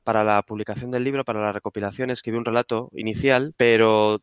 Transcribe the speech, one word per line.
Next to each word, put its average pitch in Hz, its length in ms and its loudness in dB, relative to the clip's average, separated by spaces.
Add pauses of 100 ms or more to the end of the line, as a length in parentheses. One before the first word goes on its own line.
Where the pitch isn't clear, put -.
para 107 220 2
la 104 180 2
publicación 110 480 -8
del 123 140 -2
libro, 139 200 -2
para 110 160 -4
la 104 120 0
recopilación, 104 580 -6
escribió 117 300 -6
un 117 40 -6
relato 120 480 -2
inicial, 131 640 -2
pero 110 680 4